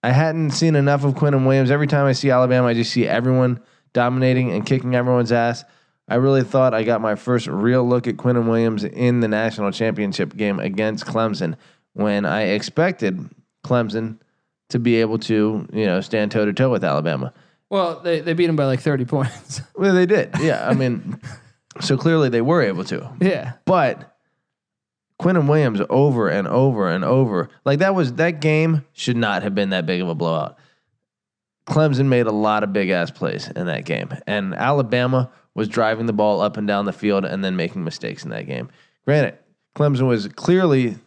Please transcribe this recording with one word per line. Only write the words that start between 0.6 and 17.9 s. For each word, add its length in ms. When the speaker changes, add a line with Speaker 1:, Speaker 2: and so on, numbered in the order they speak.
Speaker 1:
enough 280
of 100
Quinnen 320
Williams. 240
Every 180
time 180
I 60
see 180
Alabama, 380
I 60
just 180
see 140
everyone 540
dominating 600
and 120
kicking 300
everyone's 380
ass. 320
I 40
really 280
thought 300
I 120
got 180
my 140
first 320
real 380
look 200
at 100
Quinnen 320
Williams 360
in 360
the 80
national 440
championship 640
game 220
against 460
Clemson 520
when 320
I 200
expected 840
Clemson 500
to 80
be 240
able 160
to, 520
you 140
know, 160
stand 320
toe-to-toe 380
with 120
Alabama. 520
Speaker 2:
Well, 320